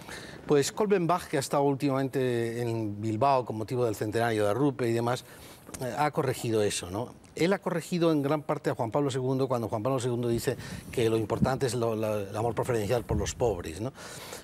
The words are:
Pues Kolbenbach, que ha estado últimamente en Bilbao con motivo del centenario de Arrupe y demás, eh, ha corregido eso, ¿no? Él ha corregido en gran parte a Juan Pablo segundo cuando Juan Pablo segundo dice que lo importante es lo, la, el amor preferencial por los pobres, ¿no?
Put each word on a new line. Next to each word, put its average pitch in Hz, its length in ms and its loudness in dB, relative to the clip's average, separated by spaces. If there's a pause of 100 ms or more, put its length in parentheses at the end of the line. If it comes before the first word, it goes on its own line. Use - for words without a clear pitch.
(460)
Pues 143 260 4
Kolbenbach, 185 560 2
que 151 100 0
ha - 20 4
estado 143 220 2
últimamente 131 960 2
en 113 400 -2
Bilbao 117 460 2
con 113 100 -6
motivo 123 300 0
del 107 80 0
centenario 110 500 2
de 101 60 4
Arrupe 123 380 2
y 117 40 2
demás, 120 320 0 (560)
eh, 123 160 -4
ha 147 140 2
corregido 120 520 0
eso, 95 280 -2
¿no? 107 240 -6 (220)
Él 175 160 2
ha 190 60 2
corregido 170 540 0
en 147 100 2
gran 147 200 0
parte 151 280 -2
a 131 60 0
Juan 113 160 -2
Pablo 143 180 2
segundo 131 380 0
cuando 117 200 0
Juan 107 140 -2
Pablo 131 160 0
segundo 120 300 0
dice 117 280 0 (360)
que 113 180 2
lo 113 60 2
importante 117 500 2
es 120 80 -2
lo, 117 220 0
la, 107 240 0
el 98 160 -8
amor 113 180 0
preferencial 117 500 0
por 107 120 0
los 95 180 -2
pobres, 87 460 -2
¿no? 123 120 -4 (520)